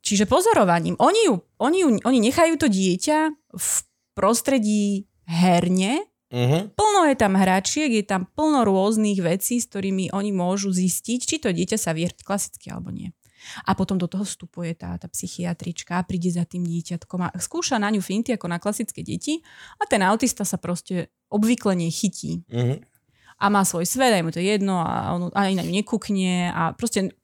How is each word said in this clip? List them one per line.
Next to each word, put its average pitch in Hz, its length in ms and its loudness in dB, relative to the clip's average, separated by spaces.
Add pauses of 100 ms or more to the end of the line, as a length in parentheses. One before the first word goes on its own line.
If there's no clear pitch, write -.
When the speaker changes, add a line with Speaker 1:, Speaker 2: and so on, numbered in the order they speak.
Speaker 1:
Čiže 208 240 0
pozorovaním. 196 720 2
Oni 403 260 4
ju, 294 100 4 (240)
oni 311 200 2
ju, 330 100 4 (100)
oni 254 240 2
nechajú 320 340 4
to 320 100 0
dieťa 190 520 2 (320)
v - 180 -8 (460)
prostredí 208 880 0 (180)
herne, 180 760 2 (260)
Speaker 2:
Mhm. 139 460 0
Speaker 1:
plno 415 320 4
je 277 100 4
tam 196 200 2
hračiek, 196 560 2
je 214 120 2
tam 185 240 -4
plno 294 380 2
rôznych 202 560 2
vecí, 185 360 0
s 233 100 -2
ktorými 190 440 -2
oni 202 200 -2
môžu 196 380 -2
zistiť, 185 520 -2
či - 160 -4
to 285 120 -2
dieťa 185 280 -2
sa 190 160 -2
vie 160 120 -2
hrať - 180 -8
klasicky - 460 -8
alebo - 200 -12
nie. 180 240 -10 (500)
A 190 100 -2
potom 190 220 -2
do 180 100 -2
toho 185 180 -6
vstupuje 175 520 -10
tá, 175 220 -10
tá - 100 -12
psychiatrička, 175 960 -8
príde 180 260 -2
za 175 140 -2
tým 180 200 -6
dieťatkom 170 600 -6
a - 140 -6
skúša 311 400 -4
na 208 120 0
ňu 214 120 0
finty 214 320 -2
ako 208 140 -4
na 175 100 -4
klasické 208 440 -6
deti 302 440 -6 (300)
a 415 100 -4
ten 220 160 2
autista 214 420 2
sa 190 140 -4
proste 175 520 -6 (180)
obvykle 214 480 2
nechytí. 170 720 -2
Speaker 2:
Mhm. 123 340 -2 (560)
Speaker 1:
A - 100 -2
má 202 160 4
svoj 180 220 -2
svet, 254 240 2
a 214 80 4
je 175 60 2
mu 160 80 -2
to 165 80 -6
jedno 196 400 0
a 170 100 -2 (220)
on 175 200 -2
ani 196 240 0
na 175 80 -2
ňu 170 140 -4
nekúkne 196 560 -2 (180)
a 170 220 -2
proste 214 320 -2 (200)